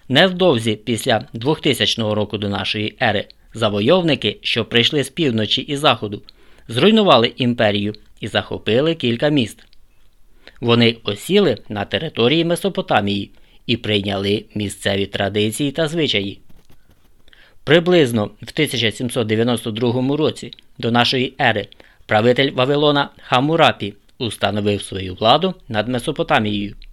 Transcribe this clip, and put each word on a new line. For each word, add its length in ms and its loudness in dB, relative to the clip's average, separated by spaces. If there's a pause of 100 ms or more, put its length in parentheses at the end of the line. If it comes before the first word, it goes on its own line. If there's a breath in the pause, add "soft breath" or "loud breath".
Невдовзі 640 2
після 580 -2
двохтисячного 800 -2
року 220 -4
до 120 -4
нашої 520 -6
ери 260 0 (260)
завойовники, 880 0
що 240 -4
прийшли 380 0
з 60 -8
півночі 520 -2
і 140 -6
заходу, 460 -2 (460 soft breath)
зруйнували 680 4
імперію 580 0 (260)
і 80 -10
захопили 680 -2
кілька 340 -2
міст. 360 -2 (960 soft breath)
Вони 420 4
осіли 540 0 (120)
на 160 -6
території 600 0
Месопотамії 840 -2 (340 soft breath)
і 120 0
прийняли 680 -2 (100)
місцеві 500 -2
традиції 640 -2
та 160 -2
звичаї. 520 -2 (1200 soft breath)
Приблизно 680 4 (100)
в 100 -14
тисяча 400 0
сімсот 360 -4
дев'яносто 440 0
другому 460 0
році 340 -4 (260)
до 140 -2
нашої 500 0
ери 260 0 (380 soft breath)
правитель 460 2
Вавилона 640 0
Хамурапі 760 2 (240)
установив 640 -2
свою 340 -8
владу 380 2 (140)
над 200 -2
Месопотамією. 880 -2 (180)